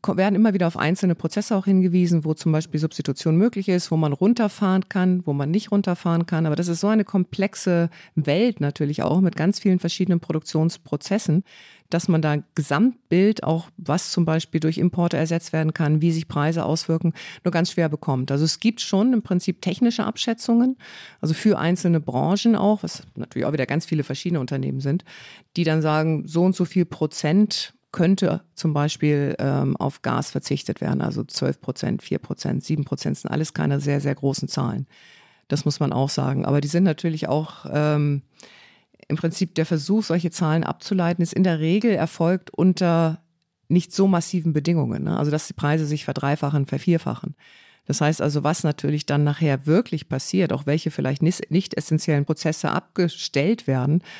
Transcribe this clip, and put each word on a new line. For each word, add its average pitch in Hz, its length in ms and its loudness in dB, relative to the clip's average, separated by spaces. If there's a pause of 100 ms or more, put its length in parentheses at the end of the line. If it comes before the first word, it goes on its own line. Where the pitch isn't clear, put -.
ko-, 190 160 -2
werden 196 180 2
immer 214 180 4
wieder 175 140 2
auf 170 80 -4
einzelne 175 400 0
Prozesse 202 400 -4
auch 190 80 0
hingewiesen, 180 640 4
wo 156 80 0
zum 160 180 0
Beispiel 156 300 0
Substitution 156 560 0
möglich 196 320 2
ist, 180 200 0
wo 160 60 0
man 156 160 2
runterfahren 202 800 2
kann, 180 360 0
wo 151 60 -2
man 143 180 0
nicht 185 220 -2
runterfahren 175 540 0
kann. 165 200 0
Aber 151 120 0
das 175 100 -2
ist 170 140 -2
so 202 80 2
eine 214 160 4
komplexe 180 840 0 (260)
Welt 170 440 2
natürlich 147 420 -2
auch 180 200 2
mit 180 160 2
ganz 180 220 0
vielen 185 200 2
verschiedenen 175 400 0
Produktionsprozessen, 160 1300 -2 (440)
dass - 180 -2
man 160 140 2
da 151 100 2
ein 147 140 -2 (100)
Gesamtbild 196 880 2
auch, 165 320 -2
was - 360 -4
zum 180 120 2
Beispiel 160 380 -2
durch 160 160 0
Importe 175 400 2
ersetzt 165 340 -2
werden 160 220 0
kann, 151 280 2
wie 165 120 4
sich 160 160 -4
Preise 156 340 0
auswirken, 165 480 0 (320)
nur 180 80 0
ganz 170 200 0
schwer 165 180 0
bekommt. 135 420 -2
Also 143 140 2
es - 160 -2
gibt 226 180 0
schon 214 320 2
im 220 120 2
Prinzip - 380 -2
technische 233 440 0
Abschätzungen, 233 720 0 (420)
also 156 140 0
für - 260 2
einzelne 170 400 2
Branchen 165 560 2
auch, 208 260 2
was - 220 -10 (120)
natürlich - 300 -6
auch 139 60 0
wieder 143 140 0
ganz 156 200 -2
viele 151 200 -2
verschiedene 165 340 -4
Unternehmen 135 400 -4
sind, 143 240 0 (540)
die 170 80 2
dann 160 160 2
sagen, 156 460 0
so 165 160 2
und 185 120 4
so 180 80 0
viel 175 220 0
Prozent - 880 0 (180)
könnte 185 480 2 (160)
zum 160 180 -2
Beispiel, 147 640 0
ähm, 135 360 0
auf - 260 -4
Gas 127 300 -2
verzichtet - 480 -4
werden, - 220 -2
also - 240 -4
zwölf - 340 -4
Prozent, - 440 -6
vier - 160 -4
Prozent, - 440 -6
sieben 151 220 -2
Prozent, 143 320 -4
sind - 120 -8
alles 156 240 -4
keine 143 280 -2
sehr, 143 180 0
sehr 139 160 -2
großen 139 320 -4
Zahlen. - 400 -4 (600)
Das 151 160 -2
muss 147 160 -2
man 139 100 0
auch 135 160 0
sagen. 139 380 -2
Aber 143 160 0
die 143 80 -4
sind 175 160 2
natürlich 160 420 -2
auch... 156 420 -4
Ähm, 147 520 0 (840)
im 165 100 -2
Prinzip 165 380 -4
der 160 100 0
Versuch, 180 380 0
solche 175 280 0
Zahlen 160 320 0
abzuleiten, 175 580 -2
ist 165 120 -2
in 190 100 2
der 165 160 2
Regel 202 320 2
erfolgt 170 600 0
unter 170 680 2 (480)
nicht 175 240 2
so 190 160 2
massiven 170 460 0
Bedingungen, 151 500 0
ne? - 140 0
Also 147 140 0
dass 151 160 -2
die - 60 -10
Preise 151 320 0
sich 147 200 -4
verdreifachen, 139 600 -2
vervierfachen. 139 680 -2 (520)
Das 143 120 -2
heißt 151 220 2
also, 147 220 0
was 151 200 0
natürlich 151 420 -2
dann 147 200 2
nachher 143 400 0
wirklich 160 420 0
passiert, 160 460 -2
auch 139 120 -4
welche 151 260 -2
vielleicht 139 320 -4
nis-, 170 260 0
nicht 185 260 0
essentiellen 151 480 0
Prozesse - 460 -2
abgestellt - 1000 -2
werden, 135 340 2 (180)